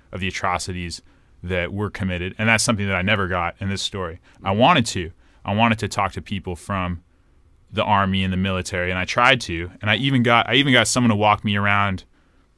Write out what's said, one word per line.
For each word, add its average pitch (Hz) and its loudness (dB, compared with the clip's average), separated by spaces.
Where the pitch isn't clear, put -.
of 98 -10
the 92 -4
atrocities 87 -6
that 90 -4
were 101 -4
committed. 92 -4
And 110 0
that's 113 2
something 104 0
that 95 0
I 90 0
never 101 2
got 85 -2
in 98 -6
this 98 -4
story. 87 -8
I 98 -2
wanted 127 4
to. 82 -6
I 101 -4
wanted 110 2
to 104 -4
talk 98 -2
to 92 -10
people 92 -8
from 90 -6
the 98 -2
army 98 2
and 95 -2
the 92 -2
military, 92 -2
and 90 -2
I 92 -2
tried 123 2
to. 85 -8
And 104 0
I 110 4
even 135 2
got, 117 4
I 117 0
even 139 4
got 117 6
someone 120 2
to 104 2
walk 104 4
me 104 0
around 101 0